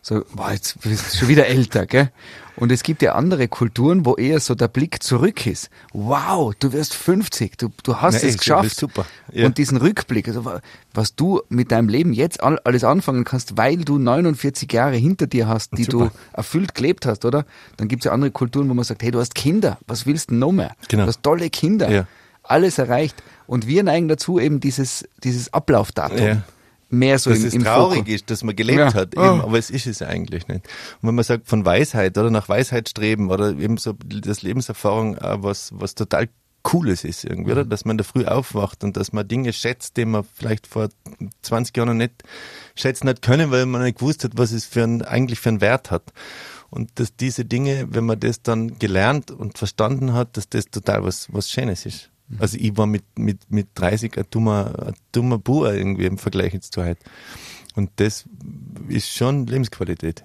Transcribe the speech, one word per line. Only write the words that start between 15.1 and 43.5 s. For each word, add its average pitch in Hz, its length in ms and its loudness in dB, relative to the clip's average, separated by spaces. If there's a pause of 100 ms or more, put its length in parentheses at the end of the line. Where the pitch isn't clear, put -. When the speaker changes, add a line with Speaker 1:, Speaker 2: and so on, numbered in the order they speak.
Speaker 1:
dir 117 200 0
hast, 110 300 -2
die 120 80 2
Speaker 2:
Super. 120 240 2
Speaker 1:
du - 20 -4 (260)
erfüllt - 380 -2
gelebt 151 300 -2
hast, 113 200 -2
oder? 143 200 0 (320)
Dann 107 100 -2
gibt's 120 180 -4
ja - 60 2
andere 135 200 2
Kulturen, 135 380 -2
wo 123 60 0
man 120 100 0
sagt, - 160 -8
"Hey, 117 100 0
du 120 80 0
hast 120 160 -2
Kinder, 170 520 0
was 117 180 -8
willst 147 260 -2
du 117 40 0
noch 131 160 2
mehr? 175 240 0 (140)
Speaker 2:
Genau. 104 140 4
Speaker 1:
Du 92 60 4
hast - 140 -6
tolle 165 260 2
Kinder." 175 420 0
Speaker 2:
Ja. 95 160 4 (360)
Speaker 1:
Alles 165 340 4
erreicht. 131 460 0 (240)
Und 117 200 -2
wir 175 160 4
neigen 165 260 2
dazu, 170 280 0
eben 143 220 2
dieses, 131 480 -2 (160)
dieses 123 300 -2
Ablaufdatum 104 640 2
Speaker 2:
Ja. 107 260 4 (460)
Speaker 1:
mehr 131 280 4
so 131 120 0
Speaker 2:
Dass 113 100 6
Speaker 1:
im, 113 60 2
Speaker 2:
es 117 80 -2
Speaker 1:
im 120 100 2
Speaker 2:
traurig 139 360 4
Speaker 1:
Fokus. 107 140 -2
Speaker 2:
ist, - 160 -6
dass 110 140 -4
man 110 120 -2
gelebt 123 240 2
Speaker 1:
Ja. 139 140 6
Speaker 2:
hat, 95 240 0
Speaker 1:
Ah. 185 140 6
Speaker 2:
eben, 165 100 4
aber 110 160 0
es 117 120 0
ist 127 180 -4
es 107 140 -8
eigentlich 87 480 -6
nicht. - 180 -6 (340)
Und 113 60 -2
wenn 113 80 2
man 120 80 4
sagt, 117 240 0
von 107 180 2
Weisheit 104 520 2
oder 113 140 2
nach 110 180 0
Weisheit 117 400 0
streben 107 420 -2
oder 98 260 0
eben 107 200 -2
so, 110 160 -6
dass 104 480 -8
Lebenserfahrung 110 800 -2
auch 98 240 -4
was, - 300 -6
was 95 220 -10
total 104 320 -2 (360)
Cooles 147 420 0
ist - 180 -10
irgendwie, 90 300 -4
oder? 139 100 0
Speaker 1:
Mhm. 120 60 -6
Speaker 2:
Dass 107 160 -6
man 110 80 0
in 110 60 0
der 104 60 -2
Früh - 200 -2
aufwacht - 580 -4
und 101 140 -4
dass 98 160 -6
man 104 120 -4
Dinge 117 280 -4
schätzt, - 420 -6
die 120 100 0
man 107 280 -2
vielleicht - 340 -6
vor 107 220 -4 (540)
zwanzig 117 340 -4
Jahren 120 100 0
noch 117 80 0
nicht 117 280 -4 (520)
schätzen 131 320 -2
hat 127 140 0
können, 143 300 4